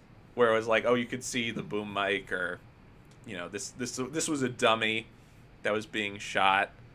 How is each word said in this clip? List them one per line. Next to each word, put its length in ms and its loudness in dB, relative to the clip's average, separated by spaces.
where 180 6
it 20 4
was 120 0
like, 180 4
oh, 80 4
you 120 0
could 180 -8
see 280 -4
the 120 -6
boom 300 -6
mic, 380 0
or, 280 -4
you 80 -8
know, 140 -8
this, 220 -10
this, 280 -8
this 180 -2
was 120 -2
a 80 0
dummy 580 2
that 100 0
was 120 -2
being 320 -4
shot, 520 4